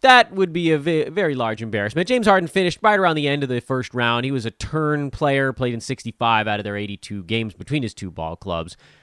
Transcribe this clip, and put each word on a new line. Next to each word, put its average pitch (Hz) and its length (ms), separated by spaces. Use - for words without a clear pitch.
That 254 300
would 190 200
be 165 180
a 156 80
ve-, 147 300
very 160 260
large 113 280
embarrassment. 110 460
James 247 180
Harden 185 220
finished 180 320
right 208 180
around 170 180
the 147 120
end 143 140
of 135 60
the 123 120
first 131 320
round. 120 320
He 135 80
was 120 140
a 113 60
turn 151 580
player, 139 420
played 123 220
in 113 60
sixty-five 113 680
out 104 120
of 101 40
their 101 120
eighty-two 101 480
games 110 300
between 143 280
his 110 100
two 95 180
ball 82 260
clubs. 85 400